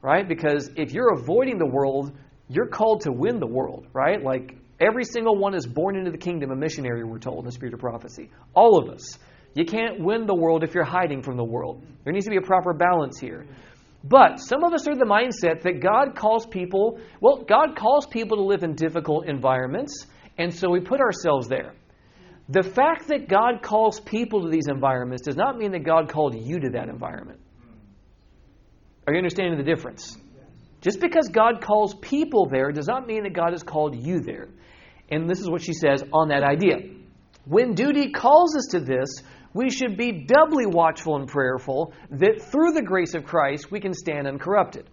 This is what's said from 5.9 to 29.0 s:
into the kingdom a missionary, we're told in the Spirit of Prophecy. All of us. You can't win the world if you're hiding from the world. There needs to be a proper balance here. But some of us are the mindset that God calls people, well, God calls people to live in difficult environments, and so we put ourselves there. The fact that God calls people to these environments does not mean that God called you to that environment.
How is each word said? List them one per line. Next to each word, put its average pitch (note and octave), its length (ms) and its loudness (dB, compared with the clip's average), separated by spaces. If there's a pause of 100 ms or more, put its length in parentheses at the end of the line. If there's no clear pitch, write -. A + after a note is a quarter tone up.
into F#3 160 -4
the D#3+ 80 -10
kingdom D#3+ 320 -4
a C3 60 -4
missionary, C3 480 -4
we're A2+ 160 -10
told G#2 200 -8
in - 40 -12
the B2 80 -10
Spirit B2 220 -10
of A#2 60 -14
Prophecy. A#2+ 480 -10 (260)
All G#3+ 220 10
of D3+ 120 2
us. - 320 -18 (340)
You - 100 0
can't A3+ 360 -4
win A3 260 0
the G#3 80 2
world E3 300 2
if D#3+ 100 -6
you're F3 80 2
hiding D3+ 400 -2
from C3 140 -6
the A#2+ 80 -2
world. A2+ 360 -6 (220)
There C#3+ 100 -4
needs F#3+ 120 -2
to G#3+ 80 -6
be F#3+ 60 2
a F#3 40 -2
proper F3+ 300 2
balance E3 480 0
here. F#2+ 260 -12 (560)
But G#3 380 8
some C#4+ 240 -2
of E4+ 80 2
us D4 160 -2
are D4 80 -2
the B3+ 80 4
mindset G#3 560 0
that F3 200 -2
God B3 360 2
calls A3 280 0
people, G3 540 -2 (220)
well, C4 260 4
God C4+ 300 4
calls C#4 300 2
people A3 320 -4
to G3+ 40 0
live G3 220 0
in D#3+ 100 -2
difficult D#3 520 -2
environments, C3+ 840 -2 (300)
and E3+ 140 -2
so F3 180 -2
we F3+ 100 2
put A3 200 -2
ourselves D#3+ 460 0
there. - 280 -6 (720)
The F#3 160 2
fact D4+ 440 0
that B3 200 -2
God A3 340 2
calls G#3+ 380 0
people A3 420 -4
to E3+ 60 -6
these D#3+ 180 0
environments B2+ 560 -2
does C#3+ 140 -6
not B3 200 -2
mean G#3+ 140 -4
that F3 140 -6
God D#3+ 240 2
called D3 260 -2
you A#2+ 240 -8
to C3 120 -4
that - 180 -6
environment. - 500 -12 (1700)